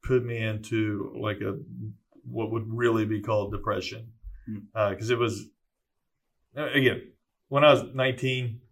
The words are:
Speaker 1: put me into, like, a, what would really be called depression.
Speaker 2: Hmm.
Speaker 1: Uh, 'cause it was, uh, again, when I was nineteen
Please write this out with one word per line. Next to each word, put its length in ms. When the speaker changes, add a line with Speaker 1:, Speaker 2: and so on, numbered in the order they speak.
Speaker 1:
put 220
me 180
into, 760
like, 220
a, 160
what 280
would 160
really 380
be 160
called 300
depression. 640
Speaker 2:
Hmm. 120
Speaker 1:
Uh, 220
'cause 140
it 80
was, 300
uh, 160
again, 380
when 160
I 80
was 100
nineteen 680